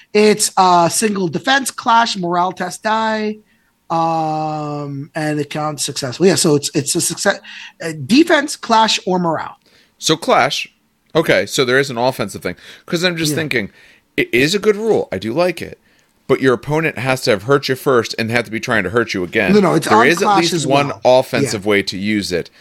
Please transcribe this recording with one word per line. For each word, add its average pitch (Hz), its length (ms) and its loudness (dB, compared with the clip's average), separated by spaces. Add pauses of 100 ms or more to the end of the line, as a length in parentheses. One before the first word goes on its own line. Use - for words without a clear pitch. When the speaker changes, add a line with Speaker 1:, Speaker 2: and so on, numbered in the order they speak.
(140)
Speaker 1:
It's, 208 420 4
uh, 180 340 4
single 196 380 -2
defense, 262 440 -2
clash, 233 440 0
morale 175 360 -2
test 180 320 -10
die, 214 560 -2 (500)
um, 156 1300 -4
and 151 240 -2
it 147 100 -4
counts 151 340 -6
successful. 139 440 -2
Yeah, 175 80 6
so 147 200 2
it's, 139 200 -2
it's 143 200 -2
a 165 60 -2
success, - 380 -2 (420)
uh, 165 120 -8 (120)
defense, 294 500 2
clash, 220 520 2
or 185 120 0
morale. 156 380 -4 (400)
Speaker 2:
So - 180 0
clash. 151 520 0 (480)
Okay, 151 320 2
so - 180 0
there 127 140 2
is 139 100 -2
an 120 80 -6
offensive 117 460 -2
thing. 90 120 -6 (300)
'Cause 170 180 -4
I'm 175 140 -2
just 156 140 -2
Speaker 1:
Yeah. 143 60 -2
Speaker 2:
thinking, 120 320 -2 (460)
it - 160 -2
is 139 220 2
a 208 60 0
good 208 160 2
rule. 208 360 0
I 95 60 -4
do 107 160 -6
like 175 280 -2
it. 87 180 -14 (480)
But - 140 2
your 127 120 4
opponent 151 440 -2
has 131 240 -2
to 127 100 2
have 101 120 0
hurt 143 260 0
you 135 60 0
first 127 440 0
and 110 100 -2
have 117 140 0
to - 80 -10
be 113 80 -6
trying 110 240 -2
to 90 60 -2
hurt 113 240 0
you 95 100 -2
again. 98 300 0
Speaker 1:
No, 208 80 6
no, 165 140 2
it's 151 120 -2
Speaker 2:
There 220 100 4
Speaker 1:
on 226 100 4
Speaker 2:
is 170 100 2
at 196 80 -2
Speaker 1:
clash 196 160 2
Speaker 2:
least 170 120 0
Speaker 1:
as 147 140 -2
Speaker 2:
one 139 220 2
Speaker 1:
well. - 160 -10
Speaker 2:
offensive 127 580 2
Speaker 1:
Yeah. 107 60 -2
Speaker 2:
way 101 140 4
to 98 140 -8
use 98 360 -2
it, 80 160 -4 (120)